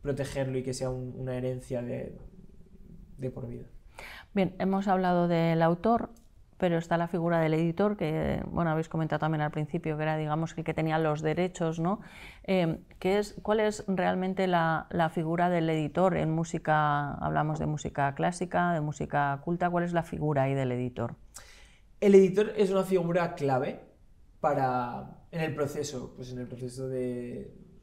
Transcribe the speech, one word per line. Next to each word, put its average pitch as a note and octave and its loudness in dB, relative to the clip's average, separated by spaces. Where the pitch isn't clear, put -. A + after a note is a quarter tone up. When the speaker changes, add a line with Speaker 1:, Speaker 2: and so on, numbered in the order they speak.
Speaker 1:
protegerlo C3+ -4
y B2+ -2
que B2+ -4
sea B2+ -4
un, B2+ -6
una B2+ -6
herencia B2+ -6
de, A#2+ -8
de C3 -6
por B2+ -10
vida. A#2+ -12
Speaker 2:
Bien, F#3 2
hemos G3 0
hablado F3+ 4
del E3 4
autor, F3 2
pero E3+ 2
está E3+ 0
la E3+ 0
figura E3+ 2
del D#3+ 4
editor, E3+ 2
que, D#3 -2
bueno, E3 0
habéis D#3+ -2
comentado D#3 0
también D#3 0
al D3+ 0
principio, D#3 -4
que D#3 -2
era, D#3 0
digamos, D#3 -2
el D#3+ -6
que D#3 -2
tenía D#3+ 0
los D#3 0
derechos, E3 0
¿no? F#3 0
Eh, F3+ 2
¿qué G3 2
es, G#3 -4
cuál A3 2
es G#3+ 0
realmente F#3 0
la, E3 2
la E3+ 2
figura E3+ 0
del E3 2
editor D#3+ 2
en D#3 0
música? D3+ 0
Hablamos D3+ 0
de D#3 -2
música C#3+ -2
clásica, F3 0
de D#3 0
música C#3+ -2
culta, F3 0
¿cuál F3 0
es F3 -4
la E3 2
figura D3+ 0
ahí C3+ 2
del C3 0
editor? B2 -4
Speaker 1:
El G3+ 8
editor G3 8
es G3 4
una F#3+ 2
figura E3+ 0
clave C3+ 0
para, C3 0
en E3 -4
el D#3+ -2
proceso, C#3 -4
pues, B2+ -12
en B2+ -8
el B2 -8
proceso B2+ -8
de B2 -6